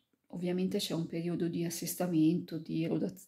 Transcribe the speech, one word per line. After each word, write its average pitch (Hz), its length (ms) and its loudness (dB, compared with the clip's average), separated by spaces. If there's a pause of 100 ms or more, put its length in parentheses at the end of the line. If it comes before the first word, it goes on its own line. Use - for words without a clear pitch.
(280)
ovviamente 180 520 0
c'è 185 140 -4
un 165 120 0
periodo 170 420 -2
di 170 160 0
assestamento, 170 920 2
di 160 280 -2
roda-, 160 280 0 (140)